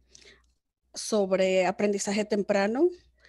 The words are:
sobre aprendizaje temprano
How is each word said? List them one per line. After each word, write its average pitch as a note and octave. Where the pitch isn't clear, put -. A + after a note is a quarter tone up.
sobre F#3+
aprendizaje G#3
temprano G#3+